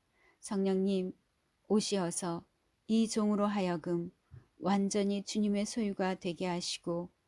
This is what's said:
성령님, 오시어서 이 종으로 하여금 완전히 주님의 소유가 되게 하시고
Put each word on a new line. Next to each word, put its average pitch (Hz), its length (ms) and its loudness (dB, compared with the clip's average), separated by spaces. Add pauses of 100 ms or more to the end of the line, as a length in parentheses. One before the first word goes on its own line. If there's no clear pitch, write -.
(440)
성령님, 190 720 0 (540)
오시어서 180 760 0 (420)
이 220 220 2
종으로 208 380 2
하여금 175 680 0 (460)
완전히 196 640 2
주님의 208 420 0
소유가 196 520 -2
되게 180 280 -4
하시고 175 640 -4 (200)